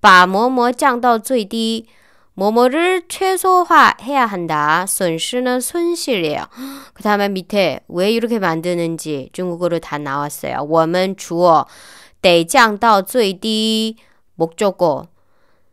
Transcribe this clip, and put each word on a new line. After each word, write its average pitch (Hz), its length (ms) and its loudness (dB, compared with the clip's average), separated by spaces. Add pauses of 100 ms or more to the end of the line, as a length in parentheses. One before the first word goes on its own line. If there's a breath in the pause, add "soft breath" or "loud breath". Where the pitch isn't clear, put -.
"把뭐뭐降到最低." 226 1800 2 (480 soft breath)
뭐뭐를 254 760 0
최소화해야 339 1160 2
한다. 165 600 -2
손실은 247 720 -2
손실이에요. 262 880 -4
<gasps> 269 460 -18
그 - 80 -20
다음에 202 260 0
밑에 185 580 -2
왜 180 240 -2
이렇게 233 280 -2
만드는지 165 960 -4
중국어로 175 440 -4
다 147 220 -8
나왔어요. 143 680 -6
"我们" 170 480 0
주어, 170 520 2 (540 loud breath)
"得降到最低" 220 1700 2 (400 soft breath)
목적어, 165 720 -2 (640)